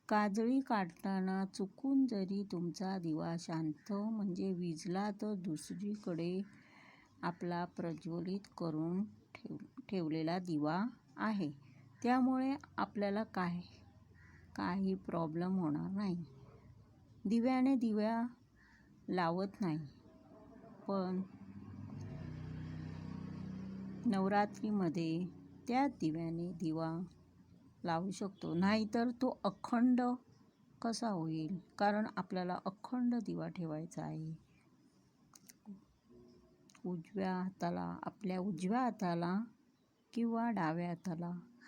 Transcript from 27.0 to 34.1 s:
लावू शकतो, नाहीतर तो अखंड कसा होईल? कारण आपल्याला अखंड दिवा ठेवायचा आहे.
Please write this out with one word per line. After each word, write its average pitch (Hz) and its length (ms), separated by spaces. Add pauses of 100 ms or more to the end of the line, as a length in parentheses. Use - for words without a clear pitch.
लावू 175 280
शकतो, 185 420
नाहीतर 214 560
तो 247 340
अखंड 247 580 (800)
कसा 226 280
होईल? 160 480 (200)
कारण 208 300 (100)
आपल्याला 185 480
अखंड 240 500
दिवा 170 320
ठेवायचा 160 560
आहे. 156 300 (2500)